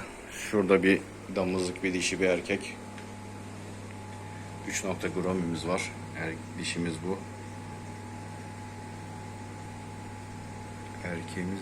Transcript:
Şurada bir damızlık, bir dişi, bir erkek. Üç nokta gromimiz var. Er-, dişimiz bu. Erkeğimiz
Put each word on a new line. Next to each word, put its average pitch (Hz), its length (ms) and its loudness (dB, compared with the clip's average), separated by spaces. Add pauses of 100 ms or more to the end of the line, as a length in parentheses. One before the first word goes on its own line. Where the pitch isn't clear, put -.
(320)
Şurada 95 520 8
bir 95 180 10 (340)
damızlık, 92 480 4
bir 95 100 2
dişi, 90 260 2
bir 95 60 8
erkek. 92 500 4 (1900)
Üç - 160 0
nokta 92 240 0
gromimiz 87 600 2
var. 92 240 2 (280)
Er-, 80 140 -2 (260)
dişimiz 85 340 0 (140)
bu. 98 100 2 (3750)
Erkeğimiz 90 580 -2